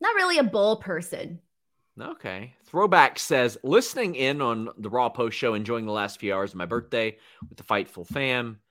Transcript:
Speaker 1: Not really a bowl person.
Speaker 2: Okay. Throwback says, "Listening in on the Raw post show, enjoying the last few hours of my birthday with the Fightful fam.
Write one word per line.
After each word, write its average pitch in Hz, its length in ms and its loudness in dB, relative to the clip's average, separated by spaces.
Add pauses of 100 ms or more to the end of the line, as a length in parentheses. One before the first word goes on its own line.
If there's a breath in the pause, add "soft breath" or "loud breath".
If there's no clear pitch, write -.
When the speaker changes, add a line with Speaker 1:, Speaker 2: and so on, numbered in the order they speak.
Speaker 1:
Not 427 140 2
really 339 240 2
a 277 60 6
bowl 214 320 2
person. 170 640 -8 (600)
Speaker 2:
Okay. 113 540 -10 (100)
Throwback 175 540 4
says, 123 440 2
"Listening 196 520 2
in 135 260 0
on 113 380 -2
the 107 100 -8
Raw 120 220 2
post 117 260 -2
show, 117 180 0
enjoying 110 320 -4
the 107 60 -4
last 104 280 -4
few 98 140 -2
hours 98 180 -2
of 95 40 -14
my 87 100 -6
birthday 117 520 -4 (300 loud breath)
with - 100 -20
the - 60 -20
Fightful 95 420 -2
fam. 123 540 -4 (100)